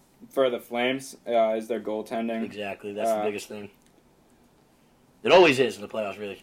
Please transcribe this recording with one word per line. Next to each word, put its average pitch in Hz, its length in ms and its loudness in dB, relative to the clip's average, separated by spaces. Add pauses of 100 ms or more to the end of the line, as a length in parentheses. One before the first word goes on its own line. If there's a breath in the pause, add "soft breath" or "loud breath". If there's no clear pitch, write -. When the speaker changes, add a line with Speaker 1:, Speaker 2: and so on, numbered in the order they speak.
(300)
Speaker 1:
for 135 200 2
the 117 100 -2
Flames, 127 580 -4 (100)
uh, 113 280 2
is 113 120 -6
their 117 120 -4
goaltending. 113 640 -6
Speaker 2:
Exactly, 101 500 -10
that's 107 180 -2
the 107 100 0
Speaker 1:
Uh, - 20 -2
Speaker 2:
biggest 104 240 -6
thing. 104 220 -14 (1500)
It 113 80 2
always 160 280 8
is 113 160 2
in 101 60 -18
the 104 60 -10
playoffs, 101 320 -6
really. 101 240 -12